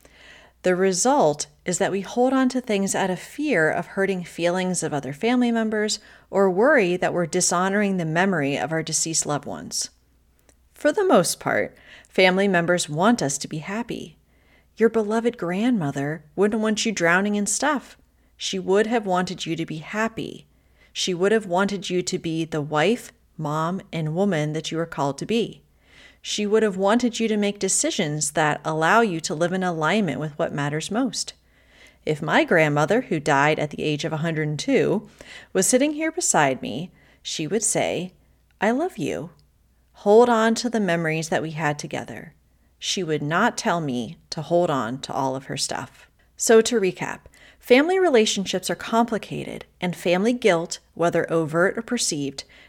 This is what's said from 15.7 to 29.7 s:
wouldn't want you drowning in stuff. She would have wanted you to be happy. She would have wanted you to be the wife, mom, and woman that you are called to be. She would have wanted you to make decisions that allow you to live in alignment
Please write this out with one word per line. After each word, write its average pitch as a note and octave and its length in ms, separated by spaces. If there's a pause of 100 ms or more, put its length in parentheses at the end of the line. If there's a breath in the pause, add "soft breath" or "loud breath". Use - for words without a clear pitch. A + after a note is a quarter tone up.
wouldn't G#3 280
want G#3+ 220
you A#3 60
drowning F#3+ 460
in G3+ 100
stuff. - 500 (400)
She - 220
would F#3+ 280
have A3 200
wanted F3+ 400
you E3 100
to E3 100
be D#3 120
happy. A3 680 (460 soft breath)
She - 220
would F#3 160
have G#3+ 160
wanted F#3 440
you F3+ 120
to F3+ 160
be E3 260
the D#3+ 160
wife, D#3 520 (260)
mom, D#3+ 440 (100)
and D#3 240
woman E3 360
that D#3+ 200
you D#3+ 80
are E3+ 60
called C#3 320
to - 80
be. A3 360 (580 soft breath)
She - 240
would G#3+ 180
have G3+ 140
wanted A3+ 440
you A3+ 80
to G#3+ 80
make G#3 220
decisions F#3+ 720
that D3+ 320
allow D#3+ 360
you F3 200
to E3+ 140
live E3+ 180
in F#3 100
alignment F3 560